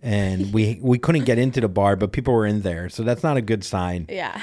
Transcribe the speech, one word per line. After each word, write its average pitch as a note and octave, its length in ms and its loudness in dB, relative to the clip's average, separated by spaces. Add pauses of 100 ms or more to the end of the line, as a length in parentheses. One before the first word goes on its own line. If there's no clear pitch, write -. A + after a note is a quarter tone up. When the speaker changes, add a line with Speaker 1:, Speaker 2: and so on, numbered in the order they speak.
Speaker 1:
and G2 500 0
we, A2 280 2
Speaker 2:
<laughs> - 40 -14
Speaker 1:
we B2 160 4
couldn't D#3 240 2
get A#2 140 2
into B2+ 240 0
the A2 80 2
bar, G2 260 4
but F#2+ 160 0
people C3 220 -2
were A2 120 4
in G#2 180 0
there. F2 260 -4
So - 140 -8
that's A#2+ 200 -2
not D3 140 0
a A#2+ 40 0
good G#2+ 220 -2
sign. F2+ 460 -4
Speaker 2:
Yeah. C#3+ 340 -8